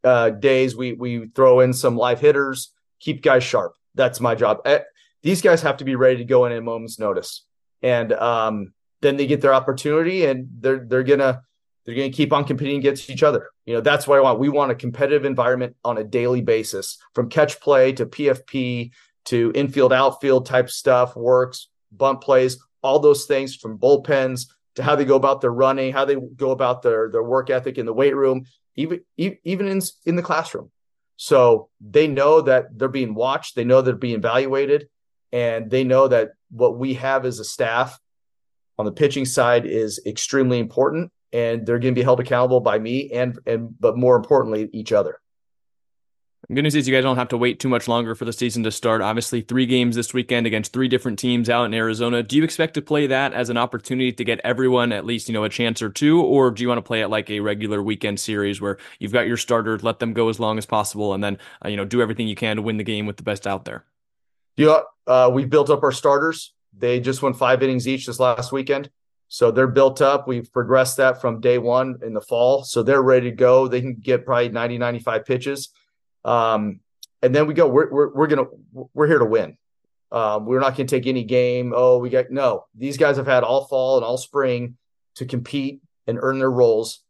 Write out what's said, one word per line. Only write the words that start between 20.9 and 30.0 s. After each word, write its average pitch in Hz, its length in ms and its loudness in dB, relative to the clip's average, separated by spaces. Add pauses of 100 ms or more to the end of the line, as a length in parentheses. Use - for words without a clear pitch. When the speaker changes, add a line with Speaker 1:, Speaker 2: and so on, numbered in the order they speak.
Speaker 1:
works, 127 520 0 (240)
bunt 131 300 -2
plays, 131 360 2 (240)
all 135 180 2
those 143 260 4
things, 135 300 -2
from 110 220 -14
bullpens 131 680 2 (280)
to 127 80 -8
how 147 120 2
they 143 100 0
go 135 100 4
about 135 260 2
their 123 100 0
running, 131 400 0
how 135 140 0
they 139 100 0
go 131 360 -4
about 127 300 -2
their, 113 300 0
their 113 120 -2
work 131 260 -2
ethic 127 280 -4
in 117 80 -6
the 113 80 -6
weight 135 220 2
room, 131 300 0 (300)
even, 165 260 -6 (160)
e-, 190 260 -4
even 190 240 -4
in, 190 140 -2 (240)